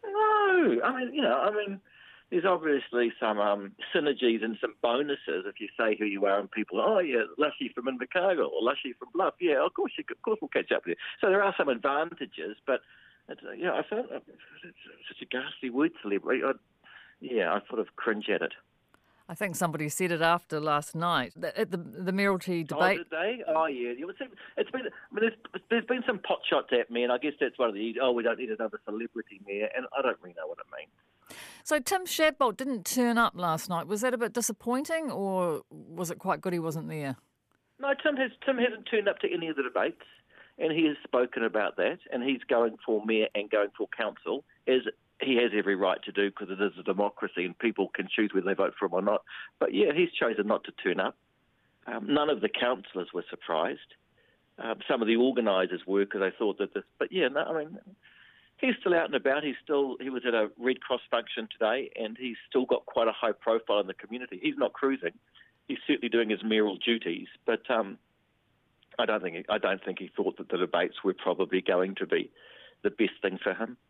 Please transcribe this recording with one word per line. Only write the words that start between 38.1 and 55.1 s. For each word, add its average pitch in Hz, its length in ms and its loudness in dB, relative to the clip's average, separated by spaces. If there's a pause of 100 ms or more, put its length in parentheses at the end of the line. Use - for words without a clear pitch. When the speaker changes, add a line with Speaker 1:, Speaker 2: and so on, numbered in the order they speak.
Speaker 1:
has, 254 140 0 (140)
Tim 269 140 2
hasn't 240 300 0
turned 202 200 2
up 190 120 0
to 190 120 0
any 165 160 -2
of 160 80 -4
the 135 80 0
debates, 123 380 -2 (540)
and 165 140 0
he 160 160 2
has 147 160 2
spoken 123 400 0
about 107 360 0
that, 131 200 2 (140)
and 123 100 -2
he's 131 260 0
going 117 280 4 (100)
for 107 180 2
mayor 110 300 2
and 104 160 -2
going 104 260 4
for 104 120 -4
council, 113 560 -4 (240)
as 131 140 4 (380)
he 135 160 0
has 120 200 4
every 98 180 2
right 92 300 2
to 101 80 -10
do, 101 180 2
'cause 98 200 -10
it 95 100 -6
is 101 180 0
a 90 40 -14
democracy 98 640 -2
and 87 120 -8
people 101 300 0
can - 180 -6
choose 107 280 0
whether 95 120 2
they 98 60 2
vote 95 260 0
for 104 60 -2
him 87 80 0
or 90 80 2
not. 101 240 0 (340)
But, - 140 2
yeah, 185 220 4
he's 170 180 2
chosen 107 340 0
not 107 180 0
to - 80 -12
turn 90 280 -2
up. 117 160 -2 (680)
Um, 113 260 -4
none 147 160 4
of 127 140 0
the 107 80 2
councillors 98 640 -2
were 87 160 -4
surprised. - 640 -4 (640)
Um, 113 280 -4
some 131 140 2
of 110 80 2
the 113 80 6